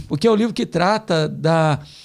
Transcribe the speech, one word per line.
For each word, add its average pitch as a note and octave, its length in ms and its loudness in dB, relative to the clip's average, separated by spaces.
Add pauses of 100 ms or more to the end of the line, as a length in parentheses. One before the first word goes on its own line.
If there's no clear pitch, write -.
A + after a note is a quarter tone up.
Porque D3+ 180 -2
é A#3 40 6
o A3 60 4
livro A3 160 0
que A#3+ 140 -4
trata F3+ 640 0
da, D#3 500 0 (260)